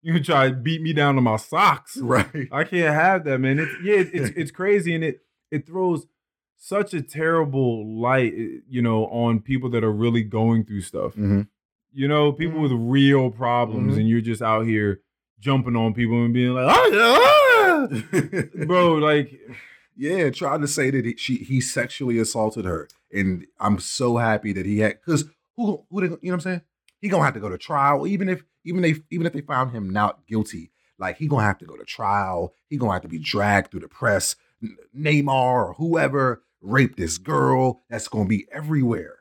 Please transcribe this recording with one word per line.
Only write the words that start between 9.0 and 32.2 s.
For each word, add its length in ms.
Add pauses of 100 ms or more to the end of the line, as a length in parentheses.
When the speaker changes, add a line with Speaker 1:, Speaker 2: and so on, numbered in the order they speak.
Speaker 1:
on 340
people 300
that 120
are 80
really 320
going 400
through 180
stuff. 300
Speaker 2:
Mm-hmm. 300 (500)
Speaker 1:
You 160
know, 240
people 300
Speaker 2:
Mm-hmm. 140
Speaker 1:
with 140
real 420
problems, 600
Speaker 2:
Mm-hmm. 80
Speaker 1:
and 100
you're 120
just 200
out 240
here 360 (380)
jumping 360
on 180
people 300
and 100
being 200
like, 160
"Ah, 180
yeah, 320
ah!" 1500
Speaker 2:
<laughs> 0
Speaker 1:
Bro, 300
like, 440 (560)
Speaker 2:
Yeah, 340
trying 320
to 60
say 220
that 160
he, 120
she, 200
he 220
sexually 580
assaulted 480
her. 220 (240)
And 340 (140)
I'm 200
so 380
happy 360
that 120
he 140
had, 240
'cause 220 (320)
who, 320
who 120
they, 60
you 40
know 100
what 120
I'm 60
saying? 220 (400)
He 80
gonna 160
have 100
to 40
go 100
to 80
trial, 500
even 220
if, 140 (220)
even 160
they, 140 (160)
even 160
if 60
they 80
found 300
him 200
not 360
guilty. 440 (280)
Like, 180
he 100
gonna 160
have 160
to 60
go 120
to 80
trial. 680 (160)